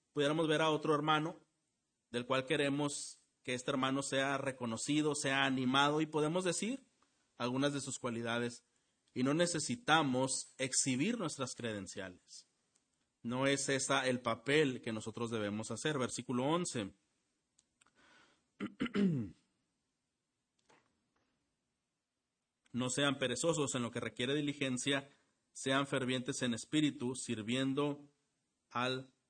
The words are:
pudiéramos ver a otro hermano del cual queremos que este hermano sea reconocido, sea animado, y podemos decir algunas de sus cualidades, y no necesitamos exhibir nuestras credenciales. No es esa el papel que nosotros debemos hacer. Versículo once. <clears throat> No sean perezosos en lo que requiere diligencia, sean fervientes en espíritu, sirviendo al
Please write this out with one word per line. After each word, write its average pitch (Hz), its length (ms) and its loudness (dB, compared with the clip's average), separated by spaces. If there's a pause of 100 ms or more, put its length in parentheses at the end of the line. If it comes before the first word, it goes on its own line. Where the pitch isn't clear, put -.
(140)
pudiéramos 151 340 2
ver 151 140 2
a 160 80 4
otro 151 260 2
hermano 156 440 0 (720)
del 120 140 -4
cual 131 200 0
queremos 143 760 -2 (240)
que 127 100 -4
este 123 180 -4
hermano 135 300 2
sea 135 360 0
reconocido, 131 800 0
sea 139 300 2
animado, 135 560 4
y 156 40 2
podemos 156 400 0
decir 202 380 -2 (540)
algunas 131 360 0
de 139 80 -4
sus 131 180 -8
cualidades, 120 640 -2 (500)
y 123 100 0
no 139 100 4
necesitamos 147 1200 2
exhibir 131 640 0
nuestras 117 360 -4
credenciales. 98 920 -10 (760)
No 127 260 0
es 139 220 2
esa 135 380 2
el 123 140 0
papel 131 600 2
que 113 120 -6
nosotros 110 380 -6
debemos 110 400 -2
hacer. 147 260 -2
Versículo 123 480 -2
once. 151 480 -2 (1700)
<clears throat> 185 760 0 (3250)
No 123 180 -2
sean 143 280 2
perezosos 135 580 0
en 123 80 0
lo 117 60 -2
que 117 120 -6
requiere 123 340 -2
diligencia, 139 720 -2 (440)
sean 135 340 0
fervientes 127 540 -2
en 120 120 0
espíritu, 131 640 0
sirviendo 135 880 -2 (680)
al 131 380 -2 (200)